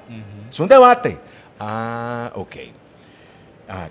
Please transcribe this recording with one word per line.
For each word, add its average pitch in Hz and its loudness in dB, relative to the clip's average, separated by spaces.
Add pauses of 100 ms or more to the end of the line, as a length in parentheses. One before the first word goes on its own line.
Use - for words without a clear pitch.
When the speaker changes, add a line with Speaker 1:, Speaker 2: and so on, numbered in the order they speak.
Speaker 1:
Ujú. 110 -20
Speaker 2:
Es - -12
un 160 -2
debate. 247 6 (440)
Ah, 117 -8
ok. 90 -12 (1120)
Ah, 92 -12